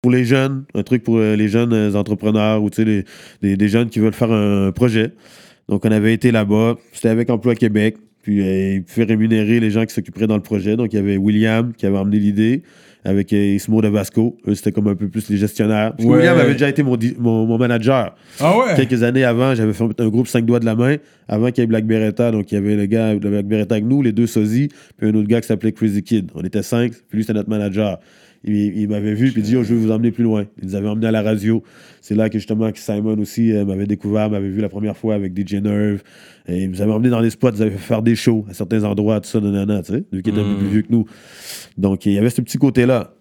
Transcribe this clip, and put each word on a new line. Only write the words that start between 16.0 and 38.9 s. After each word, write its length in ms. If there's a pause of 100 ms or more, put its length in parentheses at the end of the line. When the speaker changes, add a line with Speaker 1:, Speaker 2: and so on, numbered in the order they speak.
Speaker 1:
que 60
Speaker 2:
Ouais. 80
Speaker 1:
William 200
avait 160
déjà 160
été 140
mon 140
di-, 200
mon, 280
mon 120
manager. 580 (240)
Speaker 2:
Ah 180
ouais ? 180
Speaker 1:
Quelques 280
années 200
avant, 320
j'avais 180
fait 100 (160)
un 100
groupe 180
Cinq 180
Doigts 140
de 60
la 100
Main, 220 (300)
avant 240
qu'il 100
y 20
ait 40
Black 180
Beretta. 460
Donc, 200
il 40
y 20
avait 180
le 100
gars 300
de 140
Black 160
Beretta 300
avec 100
nous, 160
les 100
deux 160
sosies, 420 (280)
puis 120
un 60
autre 120
gars 140
qui 60
s'appelait 240
Crazy 320
Kid. 320
On 80
était 200
cinq, 280 (160)
puis 100
lui, 60
c'était 100
notre 160
manager. 500 (440)
Il, 120
il 320
m'avait 280
vu, 160
puis 100
il 20
dit, « 140
Oh, 60
je 100
vais 60
vous 120
emmener 200
plus 120
loin. » 220 (160)
Il 80
nous 60
avait 120
emmenés 200
à 40
la 120
radio. 400 (380)
C'est 120
là 160
que, 80
justement, 340
que 80
Simon 400
aussi, 320
euh, 140
m'avait 220
découvert, 420
m'avait 180
vu 140
la 80
première 260
fois 200
avec 180
D 120
J 140
Nerve. 440 (440)
Et 160
il 60
nous 120
avait 100
emmenés 180
dans 100
les 120
spots, 240
ils 80
avaient 80
fait 60
faire 260
des 120
shows 340
à 40
certains 300
endroits, 380